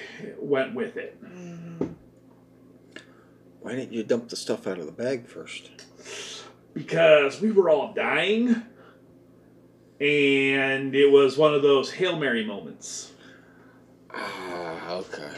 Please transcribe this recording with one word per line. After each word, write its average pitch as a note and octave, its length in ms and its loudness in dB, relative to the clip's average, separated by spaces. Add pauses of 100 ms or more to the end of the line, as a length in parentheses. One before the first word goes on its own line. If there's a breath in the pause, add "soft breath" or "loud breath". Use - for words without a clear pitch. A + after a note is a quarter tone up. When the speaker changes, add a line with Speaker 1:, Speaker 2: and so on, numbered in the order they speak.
(380 loud breath)
Speaker 1:
went C3 360 -2
with - 220 -6
it. - 260 -14
Speaker 2:
Mm-hmm. E3+ 640 -10 (1700 soft breath)
Speaker 3:
Why - 140 -10
didn't B2+ 180 -10
you A2+ 120 -6
dump A#2 260 -2
the - 60 -12
stuff - 300 -6
out F#2+ 120 -6
of D#2+ 80 -10
the D2+ 60 -14
bag A#2+ 340 -6
first? - 440 -18 (1000 loud breath)
Speaker 1:
Because D#3 680 4
we G#3+ 100 2
were F#3+ 160 6
all C3 240 2
dying, F3+ 560 0 (1500 soft breath)
and C3+ 920 2
it C#3+ 160 8
was C#3 260 8
one D3+ 180 6
of C#3+ 80 2
those C#3 280 4
Hail F3 280 -2
Mary A#2+ 260 -2
moments. - 680 -12 (1080 soft breath)
Speaker 3:
Ah, E2+ 760 -10
okay. F2 460 -10